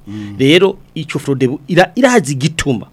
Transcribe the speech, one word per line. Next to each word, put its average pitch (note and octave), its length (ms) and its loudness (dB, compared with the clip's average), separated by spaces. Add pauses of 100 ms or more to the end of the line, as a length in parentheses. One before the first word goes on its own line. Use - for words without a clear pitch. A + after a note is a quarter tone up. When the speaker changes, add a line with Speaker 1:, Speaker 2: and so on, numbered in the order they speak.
Speaker 1:
Mm. G#2 320 -12
Speaker 2:
Rero, E3+ 380 4 (180)
ico C3 240 -8
Frodebu C3 480 -2
ira-, F#3 280 2
irazi A#3+ 380 2
igituma. B2 600 -2